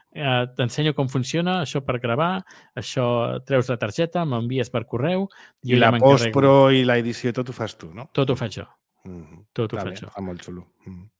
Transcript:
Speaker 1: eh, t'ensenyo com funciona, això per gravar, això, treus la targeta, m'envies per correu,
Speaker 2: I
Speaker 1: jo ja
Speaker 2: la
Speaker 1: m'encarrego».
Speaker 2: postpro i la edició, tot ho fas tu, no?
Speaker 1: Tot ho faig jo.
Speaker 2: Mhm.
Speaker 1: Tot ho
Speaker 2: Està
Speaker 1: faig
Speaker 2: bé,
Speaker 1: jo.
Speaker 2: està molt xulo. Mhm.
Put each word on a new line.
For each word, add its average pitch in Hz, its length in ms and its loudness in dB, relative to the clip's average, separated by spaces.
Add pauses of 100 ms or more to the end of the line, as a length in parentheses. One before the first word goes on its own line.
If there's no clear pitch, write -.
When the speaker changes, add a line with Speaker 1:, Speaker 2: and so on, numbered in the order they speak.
(100)
Speaker 1:
eh, 131 360 -2 (100)
t'ensenyo 147 380 -2
com 139 140 -2
funciona, 170 540 -2
això 135 220 -6
per 123 160 -2
gravar, 160 440 -2 (300)
això, 123 720 -2
treus 131 220 0
la 127 100 -2
targeta, 165 460 -4
m'envies 123 460 -4
per 113 160 -4
correu, 180 420 -2 (340)
Speaker 2:
I 123 120 2
Speaker 1:
jo - 20 6
ja 120 80 6
Speaker 2:
la 113 80 6
Speaker 1:
m'encarrego». 131 260 8 (140)
Speaker 2:
postpro 135 220 6 (180)
i 131 120 4
la 123 140 4
edició, 117 340 -4
tot 127 180 -4
ho - 20 -8
fas 113 260 -8
tu, 82 160 -16
no? 120 180 -16
Speaker 1:
Tot 135 180 0
ho 123 60 2
faig 117 260 -8
jo. - 40 -14 (380)
Speaker 2:
Mhm. 85 480 -18
Speaker 1:
Tot 110 200 -4
ho 113 40 -6
Speaker 2:
Està 101 80 -6
Speaker 1:
faig 92 100 -8
Speaker 2:
bé, 95 60 -16
Speaker 1:
jo. 98 80 -14
Speaker 2:
està 98 160 -12
molt 90 180 -10
xulo. 90 240 -16 (200)
Mhm. 92 180 -16 (160)